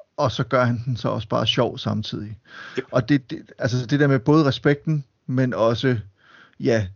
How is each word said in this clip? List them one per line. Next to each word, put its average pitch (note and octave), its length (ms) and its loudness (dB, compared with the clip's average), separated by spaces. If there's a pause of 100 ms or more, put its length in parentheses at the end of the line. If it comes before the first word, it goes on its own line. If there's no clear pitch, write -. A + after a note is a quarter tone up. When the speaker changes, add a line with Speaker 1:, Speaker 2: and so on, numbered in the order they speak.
(160)
Speaker 1:
og C3+ 160 0
så C#3 120 -4
gør B2+ 200 2
han A#2+ 200 0
den B2+ 120 -4
så A#2+ 120 -4
også A2+ 200 -4
bare A#2+ 180 0
sjov A#2 320 0
samtidig. G#2+ 600 -6 (400)
Speaker 2:
Yep. C3 140 -6
Speaker 1:
Og A#2+ 160 0
det, C#3+ 220 0
det, - 280 -12
altså A#2+ 280 -2
det C#3+ 140 2
der D3 60 4
med C3+ 120 4
både D3+ 260 4
respekten, C#3+ 600 0 (220)
men B2+ 280 0
også, A#2 440 2 (640)
ja, A2+ 360 2